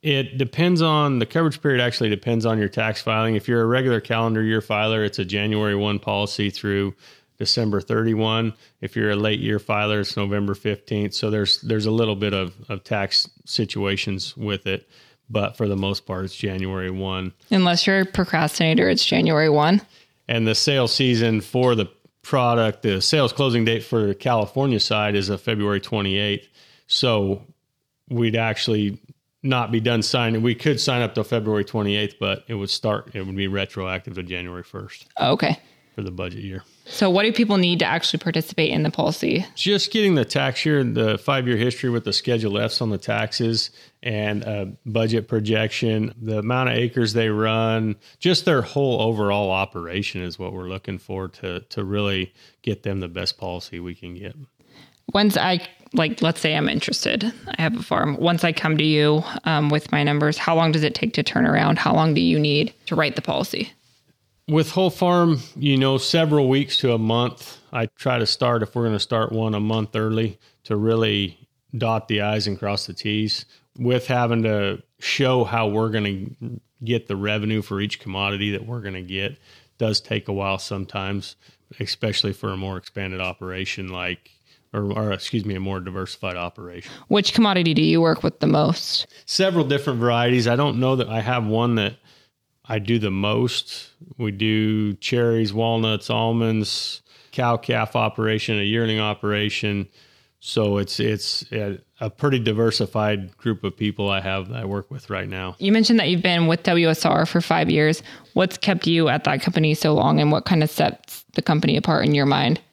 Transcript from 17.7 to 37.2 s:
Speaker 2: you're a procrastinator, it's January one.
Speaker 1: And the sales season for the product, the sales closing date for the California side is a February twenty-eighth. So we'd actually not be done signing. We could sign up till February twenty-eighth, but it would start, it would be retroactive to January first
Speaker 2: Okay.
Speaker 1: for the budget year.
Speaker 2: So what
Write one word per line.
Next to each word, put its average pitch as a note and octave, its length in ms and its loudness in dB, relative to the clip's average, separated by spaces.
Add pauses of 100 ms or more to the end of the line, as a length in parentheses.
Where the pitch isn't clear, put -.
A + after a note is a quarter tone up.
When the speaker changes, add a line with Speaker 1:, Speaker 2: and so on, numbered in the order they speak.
Speaker 2:
you're F#3+ 180 2
a F#3+ 40 0
procrastinator, E3 840 0
it's F3+ 160 2
January D#3 440 2
one. D#3 340 4 (460)
Speaker 1:
And A#2 180 0
the A2 80 2
sales C3 400 2
season A#2 460 2
for B2 340 2
the G#2+ 120 0 (360)
product, A#2+ 600 2
the F#2+ 200 0
sales C#3 300 2
closing A#2+ 320 2
date A2+ 180 2
for A2 240 0
the G2+ 80 0
California A#2+ 640 0
side G#2 380 0
is G2 120 0
a G2+ 80 -2
February G#2 440 -2
twenty-eighth. G2+ 680 -2 (400)
So G#2 560 0 (640)
we'd A#2 280 0
actually G#2+ 640 0 (420)
not B2 300 0
be A2+ 80 2
done A#2 220 2
signing. A2+ 400 0
We A#2+ 120 2
could C#3+ 260 0
sign B2 220 0
up A2+ 120 -2
till A2 100 0
February G#2+ 400 0
twenty-eighth, G#2 560 -2
but G2 260 -2
it A#2 80 -8
would G2 160 -6
start, G#2+ 440 -2
it F#2+ 120 -6
would F#2+ 100 -8
be G2 120 -2
retroactive F#2+ 680 -6
to F#2 80 -8
January F2+ 400 -10
first - 440 -16 (140)
Speaker 2:
Okay. - 380 0 (380)
Speaker 1:
for G#2 60 -8
the F#2 100 -8
budget F#2 320 -10
year. F#2+ 180 -12 (260)
Speaker 2:
So G3 220 2
what F#3+ 140 4